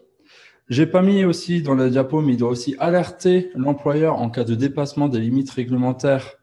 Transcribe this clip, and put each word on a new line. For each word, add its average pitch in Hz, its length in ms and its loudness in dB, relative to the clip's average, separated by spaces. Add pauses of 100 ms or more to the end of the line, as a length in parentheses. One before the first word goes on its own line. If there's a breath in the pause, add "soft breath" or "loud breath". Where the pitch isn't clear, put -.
(680 soft breath)
J'ai 139 180 2
pas 175 160 2
mis 196 220 4
aussi 175 380 0
dans 139 120 0
la 131 160 2
diapo, 135 300 0
mais 143 140 2
il - 20 -4
doit 117 140 0
aussi 123 280 -4
alerter 180 760 0
l'employeur 143 680 0
en 117 80 -4
cas 120 140 -4
de 113 100 -2
dépassement 139 540 -2
des 123 100 0
limites 131 320 0
réglementaires 127 920 -2